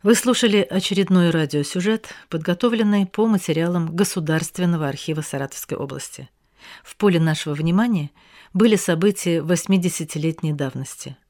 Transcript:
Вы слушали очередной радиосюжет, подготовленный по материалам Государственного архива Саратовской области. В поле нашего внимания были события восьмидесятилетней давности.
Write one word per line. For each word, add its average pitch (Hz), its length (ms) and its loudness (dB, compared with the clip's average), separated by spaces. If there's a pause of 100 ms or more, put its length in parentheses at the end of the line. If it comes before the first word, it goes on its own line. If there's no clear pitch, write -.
Вы 208 100 6
слушали 233 440 2
очередной 185 720 2
радиосюжет, 160 760 -2 (200)
подготовленный 202 760 0
по 220 200 0
материалам 170 680 0
Государственного 165 920 0
архива 151 340 -6
Саратовской - 560 -8
области. - 520 -12 (540)
В - 140 -20
поле 185 220 4
нашего 156 360 0
внимания 170 560 0 (420)
были 214 220 6
события 175 680 0
восьмидесятилетней 165 1120 -2
давности. 135 640 -8 (120)